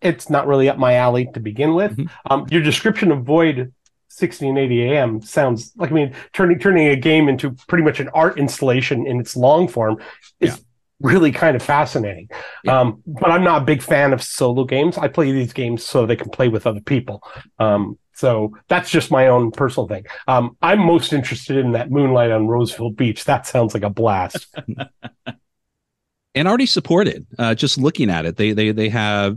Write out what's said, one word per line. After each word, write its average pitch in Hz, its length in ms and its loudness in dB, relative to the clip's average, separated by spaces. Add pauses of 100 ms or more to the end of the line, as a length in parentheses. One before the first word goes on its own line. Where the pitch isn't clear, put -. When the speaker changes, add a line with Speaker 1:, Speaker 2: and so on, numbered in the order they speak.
Speaker 1:
it's - 280 -4
not 143 200 0
really 135 200 4
up - 100 0
my 127 160 4
alley 123 380 2
to - 60 -10
begin 117 360 -2
with. 208 220 0
Speaker 2:
Mm-hmm. - 360 -6
Speaker 1:
Um, 135 180 -2
your 165 100 2
description 165 520 0
of 139 120 -2
Void 143 480 0 (360)
sixteen 139 480 -4
eighty 123 340 0
A 147 100 2
M 113 220 -2
sounds 120 540 -2
like, 165 160 -6
I - 20 0
mean, 143 180 0 (200)
turning, 175 260 2
turning 175 300 4
a 139 80 4
game 156 320 4
into 135 240 -2 (160)
pretty 170 160 2
much 151 160 0
an 135 140 -6
art 160 220 2
installation 131 720 -2
in 127 140 -2
its - 160 -8
long 147 320 4
form 110 300 -2 (420)
is - 100 2
Speaker 2:
Yeah. - 60 -10 (420)
Speaker 1:
really 147 320 4
kind 156 240 2
of 117 80 -4
fascinating. 110 640 -2 (360)
Speaker 2:
Yeah. 131 160 2
Speaker 1:
Um, 123 260 0
but 165 240 0
I'm 180 140 4
not 165 180 2
a - 20 -4
big 143 160 2
fan 143 320 2
of 127 80 0
solo 127 440 -2
games. 139 340 0
I 151 80 -2
play 139 240 0
these 131 220 -2
games 120 320 -6
so 127 200 0
they 110 120 0
can - 140 -8
play 127 180 0
with 110 180 -2
other 107 140 -4
people. 117 420 -4 (380)
Um, 104 360 0 (160)
so 107 440 -2 (100)
that's 175 240 -2
just - 220 0
my 131 160 6
own 123 240 4
personal 127 340 -2
thing. 98 180 -10 (220)
Um, 123 360 0
I'm 190 180 4
most 170 320 2
interested 135 460 -4
in 131 140 0
that 117 200 -2
Moonlight 131 400 2
on 110 160 0
Roseville 117 420 -2
Beach. 110 340 -2
That 135 220 -2
sounds 117 260 0
like 101 120 -6
a 101 60 -2
blast. 98 680 -4
<laughs> 156 100 -16 (1700)
Speaker 2:
And 151 120 0
already 247 180 2
supported, 180 600 0 (120)
uh, 113 160 0
just 135 240 -2
looking 135 320 0
at 82 160 -2
it, 85 100 -6
they, 107 160 0
they, 107 200 0
they 107 160 -2
have 104 480 -2